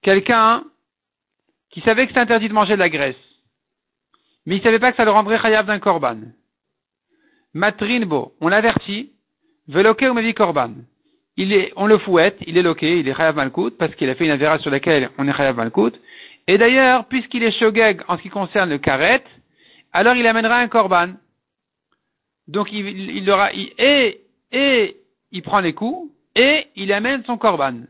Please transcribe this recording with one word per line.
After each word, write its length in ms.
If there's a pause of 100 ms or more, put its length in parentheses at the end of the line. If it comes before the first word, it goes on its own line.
Quelqu'un 600 (1040)
qui 120
savait 260
que 60
c'est 60
interdit 280
de 60
manger 200
de 60
la 100
graisse, 260 (1300)
mais 80
il 80
savait 160
pas 100
que 80
ça 80
le 60
rendrait 280
chayav 280
d'un 100
korban. 400 (1400)
Matrinbo, 880
on 60
l'avertit, 640 (560)
Veloke 420
ou 40
Mevi 200
Korban. 380 (680)
Il 160
est, 220
on 100
le 140
fouette, 380 (100)
il 100
est 60
loqué, 340
il 100
est 60
chayav 220
malkout, 420
parce 160
qu'il 160
a 60
fait 100
une 60
avéra 260
sur 140
laquelle 480
on 80
est 60
chayav 220
malkout. 380 (540)
Et 100
d'ailleurs, 480
puisqu'il 380
est 160
shogeg 480
en 100
ce 60
qui 60
concerne 420
le 80
karet, 440 (680)
alors 220
il 100
amènera 320
un 100
korban. 420 (1400)
Donc 240
il, 160
il 420
aura, 240
il, 240
et, 440 (300)
et 460 (340)
il 120
prend 160
les 140
coups, 380 (220)
et 420
il 160
amène 340
son 120
korban. 520